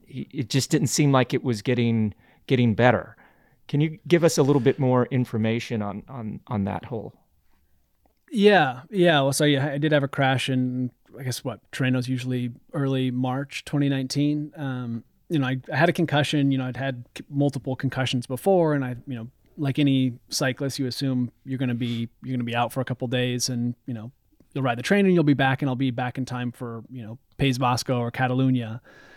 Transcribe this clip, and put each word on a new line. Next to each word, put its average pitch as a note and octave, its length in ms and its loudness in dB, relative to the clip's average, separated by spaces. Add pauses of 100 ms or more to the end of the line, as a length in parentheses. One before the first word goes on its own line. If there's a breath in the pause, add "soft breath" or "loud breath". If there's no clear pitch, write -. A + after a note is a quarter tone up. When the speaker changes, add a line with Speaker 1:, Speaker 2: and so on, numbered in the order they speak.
Speaker 1:
he, C3 280 -12
it A#2 160 -6
just C3+ 200 0
didn't C#3 180 2
seem C#3+ 260 4
like B2+ 200 2
it C3 100 -2
was A#2 180 -2
getting, A#2 520 0 (340 soft breath)
getting A#2+ 280 4
better. A#2 400 2 (540 soft breath)
Can C#3+ 100 0
you D#3 260 -2
give E3 200 4
us D#3 120 4
a D3+ 60 4
little C#3+ 160 4
bit C3 200 2
more B2+ 260 2
information A#2 760 -2
on, G2+ 280 -8
on, A2 380 -10
on G#2 180 -2
that G2 200 -6
whole? - 280 -10 (1160)
Speaker 2:
Yeah. F#3 600 4
Yeah. F3 320 6
Well, C3+ 120 2
so D3+ 120 2
yeah, C#3+ 220 4
I C#3+ 100 -4
did D3+ 160 2
have C#3+ 100 4
a C3+ 40 -2
crash C3 420 0
in, B2+ 420 0 (260)
I C#3 60 -12
guess, B2+ 200 -6
what, A#2 160 -8 (120)
Tirreno's B2+ 380 0
usually B2 420 -4 (220)
early C3+ 360 0
March, B2+ 540 -4
twenty C#3+ 240 0
nineteen. C#3+ 720 -2
Um, B2+ 480 -6 (240)
you D#3+ 100 0
know, C3 80 0
I, C3 140 -2 (100)
I D3+ 60 -4
had E3 100 4
a F3 60 2
concussion, C#3+ 580 0
you C3+ 60 0
know, C3 80 -4
I'd B2+ 100 -8
had B2+ 300 -8 (120)
c-, - 120 -16
multiple C#3 480 -2
concussions B2+ 500 -4
before, E3 460 2
and C#3 100 -2
I, B2 140 -6 (100)
you C3 80 -8
know, A2+ 120 -10 (300)
like C#3 220 -2
any C3 340 4 (140)
cyclist, C3+ 500 -2
you C3 100 -2
assume B2+ 440 -2 (140)
you're C3 120 -6
gonna B2 160 -2
be, A#2 360 -4 (120)
you're B2+ 140 -6
gonna B2 80 -2
be A#2 120 -4
out A#2+ 180 0
for C3+ 80 -2
a A#2+ 40 -2
couple C3 220 -4
days, B2 400 0
and, A#2+ 280 -2 (100)
you B2+ 80 -6
know, A2+ 180 -10 (420)
you'll C3+ 120 -2
ride A#2+ 120 0
the A#2+ 60 -8
train G3 220 4
and F#3 100 4
you'll E3 80 4
be C#3+ 100 4
back, C3+ 280 2
and C#3+ 80 0
I'll B2+ 60 -2
be C3+ 140 0
back B2 280 -4
in B2+ 80 -4
time B2 260 -6
for, A#2 400 -12
you B2+ 100 -12
know, G#2+ 160 -12 (220)
País C3+ 180 2
Vasco B2+ 400 0
or A#2+ 140 -2
Catalunya. B2+ 720 0 (360 soft breath)